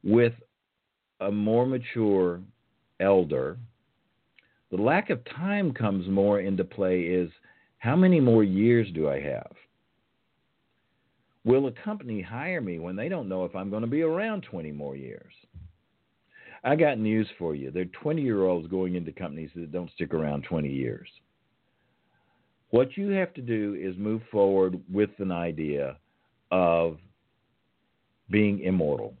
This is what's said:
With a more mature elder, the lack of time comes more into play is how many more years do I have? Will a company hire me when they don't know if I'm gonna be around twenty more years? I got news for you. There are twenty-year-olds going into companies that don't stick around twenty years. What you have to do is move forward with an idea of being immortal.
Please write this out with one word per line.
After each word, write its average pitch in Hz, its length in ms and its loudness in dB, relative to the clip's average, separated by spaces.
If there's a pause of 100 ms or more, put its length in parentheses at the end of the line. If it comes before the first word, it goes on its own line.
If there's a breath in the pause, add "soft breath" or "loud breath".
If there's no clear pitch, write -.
With 117 320 4 (840)
a 98 100 -2
more 110 340 2
mature 104 760 0 (580)
elder, 80 560 2 (1120 soft breath)
the 90 60 -4
lack 143 320 2
of 123 160 -4
time 185 480 -2
comes 98 340 -2
more 101 340 4
into 95 240 -2
play 92 380 0
is 87 280 0 (480 soft breath)
how 127 180 2
many 180 240 6
more 113 220 8
years 107 520 4
do 78 140 0
I 69 120 -2
have? 69 320 -8 (1900)
Will 131 220 4
a 123 60 -4
company 127 500 -8
hire 139 400 -6
me 87 160 -6
when 87 180 -8
they 120 140 -6
don't 120 180 -6
know 92 160 -4
if 85 100 -8
I'm 95 160 -6
gonna 113 160 -4
be 139 140 -2
around 185 420 -2
twenty 78 300 -10
more 71 240 -10
years? 64 360 -16 (1300 loud breath)
I 143 120 2
got 147 220 4
news 107 300 0 (100)
for 82 160 -4
you. 67 160 -8
There 87 120 -4
are - 200 -10
twenty-year-olds 98 680 0
going 92 260 -2
into 82 180 -6
companies 78 420 -10
that 85 160 -12
don't 87 240 -8
stick 85 200 -6
around 73 300 -2
twenty 76 260 -2
years. 65 400 -6 (1600)
What 127 260 2
you 196 140 -4
have 190 240 0
to 131 80 -12
do 107 360 -2
is 92 200 -6
move 107 240 -2 (100)
forward 95 480 4 (100)
with 101 280 2
an 95 120 -4
idea 76 680 -4 (520)
of 85 460 2 (1300)
being 101 300 2
immortal. 73 600 -2